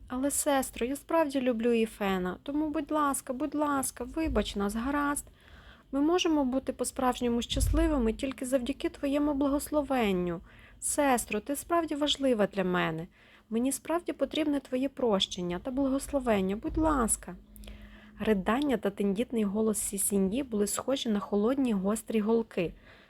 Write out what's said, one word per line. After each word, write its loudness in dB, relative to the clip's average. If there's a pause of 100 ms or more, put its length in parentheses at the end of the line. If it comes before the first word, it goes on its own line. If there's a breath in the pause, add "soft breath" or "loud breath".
але, -2
сестро, 0
я -2
справді 0
люблю 2
Іфена, 0
тому, -2
будь -2
ласка, 0
будь -4
ласка, -2
вибач -2
нас, -2
гаразд? -2 (680 loud breath)
Ми 0
можемо 4
бути -2
по-справжньому 0
щасливими 2
тільки -6
завдяки -2
твоєму 0
благословенню. 0 (380 loud breath)
Сестро, 2
ти -4
справді 0
важлива 2
для -2
мене. 0 (440 soft breath)
Мені 0
справді -4
потрібне 0
твоє -2
прощення 0
та -8
благословення, 0
будь -6
ласка». 0 (840 loud breath)
Ридання 2
та -2
тендітний 0
голос 0
Сісіньї 0
були 0
схожі -2
на 2
холодні 2
гострі 0
голки, 0 (360 loud breath)